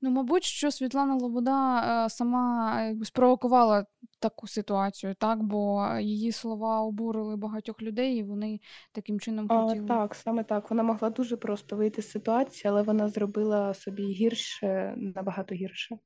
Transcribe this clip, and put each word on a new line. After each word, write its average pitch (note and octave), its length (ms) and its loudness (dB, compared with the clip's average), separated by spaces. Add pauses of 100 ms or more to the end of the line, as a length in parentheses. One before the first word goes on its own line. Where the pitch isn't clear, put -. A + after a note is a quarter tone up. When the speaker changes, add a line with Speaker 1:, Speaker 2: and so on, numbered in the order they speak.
Speaker 1:
Ну, C4 80 2
мабуть, C4+ 340 2
що - 260 0
Світлана C4+ 440 0
Лобода, B3 880 2
е, A3 60 0
сама, A#3+ 720 0
е, A3 60 -2
якби A3 160 -4
спровокувала A#3+ 800 6 (340)
таку - 260 -4
ситуацію, G3 680 -2
так? A3 280 0
Бо G3+ 440 2 (140)
її G#3+ 320 0
слова A3 480 -2
обурили A3 560 -2
багатьох G#3+ 460 -6
людей, A#3+ 340 0
і A3 60 -2
вони G#3 380 -6 (320)
таким G#3 280 -4
чином G#3+ 280 -4
Speaker 2:
А, A3+ 180 6
Speaker 1:
хотіли. G#3+ 200 -2
Speaker 2:
так, G#3+ 280 0
саме A3+ 300 -2
так. G#3 260 -2
Вона A3+ 120 2
могла A3+ 280 2
дуже A#3+ 260 -4
просто G#3 400 -6
вийти G#3+ 260 0
з - 80 -10
ситуації, A3+ 600 -2
але G#3 120 4
вона G#3+ 260 2
зробила G#3 640 0
собі G3 320 -8
гірше, G3 880 -2
набагато F#3+ 580 -6
гірше. F#3 500 -8